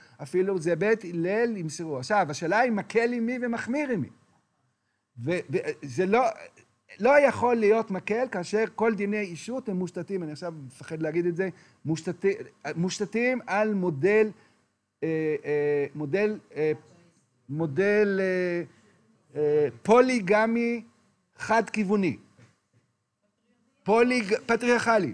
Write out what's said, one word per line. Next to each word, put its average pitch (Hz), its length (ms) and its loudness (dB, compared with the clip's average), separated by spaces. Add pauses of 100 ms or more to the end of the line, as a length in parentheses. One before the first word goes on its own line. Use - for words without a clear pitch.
(220)
אפילו 185 380 0
זה", 165 160 0
בית 214 280 0
הלל 196 540 -2
ימסרו. 160 400 -8
עכשיו, 180 320 0
השאלה 170 300 -2
היא 247 120 2
מקל 226 420 0
עם 233 120 -2
מי 247 160 -4
ומחמיר 247 480 -4
עם 208 120 -2
מי. 117 80 -6 (1120)
ו-, 170 160 -2 (100)
ו-, 147 80 -2 (240)
זה 143 240 -2
לא, 220 180 4 (760)
לא 269 200 6
יכול 247 360 4
להיות 220 360 2
מקל 214 400 -2
כאשר 202 320 -2 (120)
כל 220 200 2
דיני 202 240 -2
אישות 214 500 -8
הם 185 80 -4
מושתתים, 180 460 -6
אני 151 80 -8
עכשיו 170 220 -10 (120)
מפחד 160 360 -12
להגיד 165 240 0
את 175 100 0
זה, 190 140 -2 (360)
מושתת-, 160 400 -4 (500)
מושתתים 220 720 -2
על 214 260 0
מודל, 190 580 2 (720)
אה, 156 320 -2 (100)
אה, 147 400 0 (100)
מודל, 180 440 -2 (160)
אה, 151 160 0 (800)
מודל, 190 680 0
אה, 180 440 -2 (720)
אה, 147 320 2 (160)
פוליגמי 233 1000 4 (520)
חד-כיווני. 196 840 0 (1700)
פוליג-, 226 520 2 (100)
פטריארכלי, 233 680 2